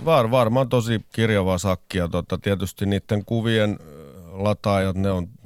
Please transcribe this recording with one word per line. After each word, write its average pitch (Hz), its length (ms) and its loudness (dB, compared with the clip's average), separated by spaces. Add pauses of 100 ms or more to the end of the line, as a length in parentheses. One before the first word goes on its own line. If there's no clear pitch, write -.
Var-, 139 260 4
varmaan 123 380 2
tosi 117 420 0
kirjavaa 101 460 2
sakkia. 92 500 -2
Tota, 87 300 -4
tietysti 98 480 -4
niitten 101 400 -2
kuvien, 110 540 0
ö, - 40 -20 (480)
lataajat, 98 640 0
ne 98 160 0
on 90 160 -2 (180)